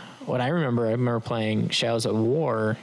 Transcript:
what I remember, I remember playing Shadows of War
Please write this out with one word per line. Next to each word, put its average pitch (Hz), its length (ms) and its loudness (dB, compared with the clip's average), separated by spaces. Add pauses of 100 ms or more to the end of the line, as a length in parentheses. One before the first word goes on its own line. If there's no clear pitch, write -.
(260)
what 127 160 -2
I 123 60 0
remember, 131 400 2
I 110 40 2
remember 120 280 2
playing 110 500 0
Shadows 113 360 0
of 107 100 0
War 113 680 2